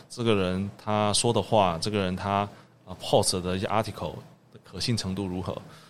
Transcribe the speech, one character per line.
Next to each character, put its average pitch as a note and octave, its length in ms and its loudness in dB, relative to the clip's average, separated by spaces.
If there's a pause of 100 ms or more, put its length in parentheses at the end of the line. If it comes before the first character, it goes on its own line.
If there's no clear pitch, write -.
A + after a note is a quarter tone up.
这 - 160 -8
个 A2+ 120 4
人 F#2+ 420 0
他 G#2+ 360 0
说 A#2 200 2
的 G#2+ 80 2
话， F#2 400 4
这 G#2+ 80 -4
个 G#2 80 0
人 F#2 180 0
他， G2+ 320 0 (380)
呃， F#2 160 -16
post G2 400 2
的 F2+ 160 -2
一 - 20 -2
些 G2 60 -4
article G2 480 -2 (400)
的 - 100 -20
可 - 160 -14
信 A#2 160 0
程 F#2+ 200 -2
度 G2+ 100 -2
如 F2+ 160 -4
何？ - 180 -6 (300)